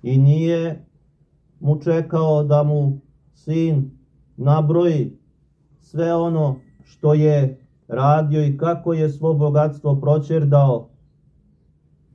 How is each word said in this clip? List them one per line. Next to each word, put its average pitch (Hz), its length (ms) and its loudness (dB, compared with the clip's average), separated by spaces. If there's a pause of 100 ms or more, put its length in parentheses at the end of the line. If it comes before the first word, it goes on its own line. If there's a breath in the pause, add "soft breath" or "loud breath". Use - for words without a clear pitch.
I 131 160 0
nije 160 640 0 (760)
mu 147 200 -2
čekao 160 640 0
da 147 200 2
mu 143 380 0 (320)
sin 156 580 -4 (460)
nabroji 151 840 0 (600)
sve 170 360 -6
ono 160 420 -2 (260)
što - 320 0
je 147 520 0 (220)
radio 147 560 0
i 143 120 0
kako 170 360 -4
je 156 180 -2
svo 156 240 -2
bogatstvo 147 680 0
proćerdao, 143 880 2 (1300)